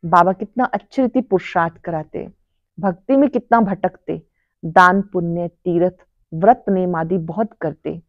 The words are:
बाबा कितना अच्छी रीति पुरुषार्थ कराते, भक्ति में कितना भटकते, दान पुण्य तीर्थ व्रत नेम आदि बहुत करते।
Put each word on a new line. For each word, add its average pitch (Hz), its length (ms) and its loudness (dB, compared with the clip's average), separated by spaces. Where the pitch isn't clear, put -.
बाबा 175 280 4
कितना 220 300 -4
अच्छी - 380 -4
रीति 254 200 0
पुरुषार्थ 175 560 -2
कराते, 156 520 -8
भक्ति 196 380 -2
में 277 120 4
कितना 233 320 0
भटकते, 180 600 -6
दान 180 360 4
पुण्य 175 460 -4
तीर्थ 180 480 -2
व्रत 214 360 2
नेम 185 260 -2
आदि 165 220 -4
बहुत 170 360 -6
करते। 160 560 -8